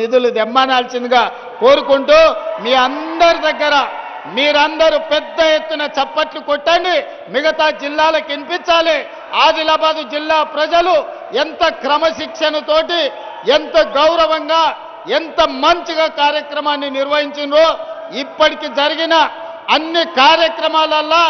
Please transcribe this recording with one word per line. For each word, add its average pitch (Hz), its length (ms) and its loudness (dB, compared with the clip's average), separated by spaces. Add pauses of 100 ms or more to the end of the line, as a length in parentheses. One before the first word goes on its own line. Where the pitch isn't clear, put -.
నిధులు 240 280 2 (100)
తెమ్మనాల్సిందిగా 247 840 2 (380)
కోరుకుంటూ, 277 580 4 (440)
మీ 240 100 0 (140)
అందరి 330 600 0
దగ్గర 294 280 0 (600)
మీరందరూ 302 600 2 (140)
పెద్ద 302 280 -2 (160)
ఎత్తున 311 280 -4 (140)
చప్పట్లు 302 420 -4 (100)
కొట్టండి, 339 460 2 (400)
మిగతా 311 320 0 (160)
జిల్లాలకు 311 500 0
వినిపించాలి. 330 640 0 (480)
ఆదిలాబాదు 311 560 0 (120)
జిల్లా 311 240 0 (180)
ప్రజలు 339 400 2 (480)
ఎంత 311 200 -4 (200)
క్రమశిక్షణతోటి, 302 1160 -2 (560)
ఎంత 302 200 0 (220)
గౌరవంగా, 320 640 2 (560)
ఎంత 320 200 -4 (260)
మంచిగా 330 420 0 (140)
కార్యక్రమాన్ని 294 760 -2
నిర్వహించిండ్రో, 285 680 2 (560)
ఇప్పటికి 302 440 0 (140)
జరిగిన 320 340 0 (600)
అన్ని 320 280 -2 (180)
కార్యక్రమాలల్లా 320 1080 2